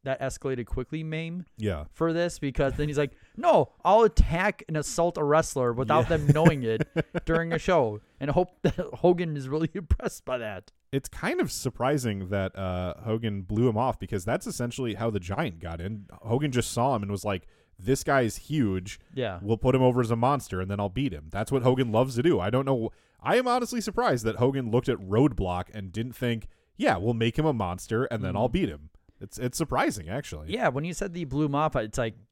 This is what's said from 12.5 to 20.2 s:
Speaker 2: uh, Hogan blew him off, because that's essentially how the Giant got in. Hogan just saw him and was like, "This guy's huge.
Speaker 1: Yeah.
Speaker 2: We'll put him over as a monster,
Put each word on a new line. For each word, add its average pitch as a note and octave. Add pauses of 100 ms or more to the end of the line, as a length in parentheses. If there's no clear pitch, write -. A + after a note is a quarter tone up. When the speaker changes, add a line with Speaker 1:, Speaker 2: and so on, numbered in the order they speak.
Speaker 2:
uh, F2+
Hogan A2+
blew G#2+
him A2
off, A#2+
because F#2+
that's B2
essentially A#2+
how A2+
the G2+
Giant F2
got E2+
in. G2+ (160)
Hogan C3+
just B2
saw B2+
him G2+
and G2+
was G2+
like, F#2+ (320)
"This A2
guy's C3
huge. G2 (160)
Speaker 1:
Yeah. G#2
Speaker 2:
We'll G#2+
put B2+
him C3
over B2+
as A2+
a A#2
monster, B2